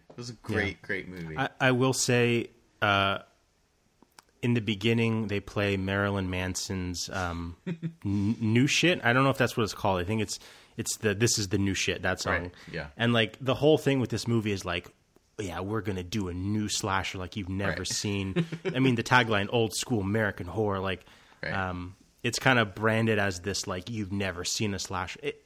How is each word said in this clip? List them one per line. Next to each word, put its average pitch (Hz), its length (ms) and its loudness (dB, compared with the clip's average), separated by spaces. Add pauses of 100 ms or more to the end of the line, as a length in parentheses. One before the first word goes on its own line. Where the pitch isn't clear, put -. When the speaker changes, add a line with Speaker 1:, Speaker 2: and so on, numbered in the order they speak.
Speaker 1:
It - 80 -20
was 123 120 -10
a 117 40 -12
great, 104 480 -2
Speaker 2:
Yeah. - 60 -20
Speaker 1:
great 98 200 -4
movie. 85 300 -10
Speaker 2:
I, 135 120 -2 (100)
I 131 120 4
will 127 220 4
say, 120 560 2 (320)
uh, 98 380 2 (1200)
in 120 120 2
the 117 80 2
beginning, 113 680 2
they 101 120 -2
play 101 380 0
Marilyn 98 520 0
Manson's, 92 800 -4
um, 85 520 -4
Speaker 1:
<laughs> - 60 -10
Speaker 2:
n-, 113 720 -2
new 113 280 4
shit. - 380 2
I 117 80 4
don't 135 100 4
know 135 60 4
if 127 80 0
that's 123 200 0
what 117 60 2
it's 95 100 -2
called. 95 280 0
I - 20 -2
think 110 180 0
it's, - 180 -4 (380)
it's - 200 -4
the, 107 180 2
This 110 240 2
Is 101 100 -2
the 104 80 0
New 98 160 2
Shit, - 280 -2
that 92 180 0
song. 98 140 -2 (100)
Speaker 1:
Right, 90 80 -8 (200)
yeah. 76 160 -8 (100)
Speaker 2:
And, 117 160 2
like, 113 260 2
the 127 160 0
whole 147 220 6
thing 139 240 2
with 110 80 -2
this 113 180 -4
movie 110 240 2
is, 95 140 -4
like, 87 220 -4 (520)
"Yeah, 90 220 -6
we're 104 200 -4
gonna 92 220 -4
do 92 240 -4
a 87 60 -6
new 104 360 -2
slasher 95 480 -2
like 90 200 -8
you've 95 120 -6
never 95 300 -2
Speaker 1:
Right. 90 80 -6
Speaker 2:
seen." 101 580 -2 (140)
Speaker 1:
<laughs> 185 160 -6
Speaker 2:
I 127 40 0
mean, 131 160 4
the 113 80 0
tagline, 110 480 4
"Old 113 220 2
school 110 280 0
American 101 460 0
horror," 98 320 0
like, 92 260 -4 (360)
Speaker 1:
Right. - 120 -6
Speaker 2:
um, 92 420 -4 (280)
it's 120 160 -2
kinda 123 260 6
branded 110 540 2
as 95 220 0
this, 98 260 -4
like, 92 220 -6
you've 107 220 -4
never 95 320 -4
seen 104 300 -2
a 92 60 -4
slasher. 92 440 -6
It, 143 220 -8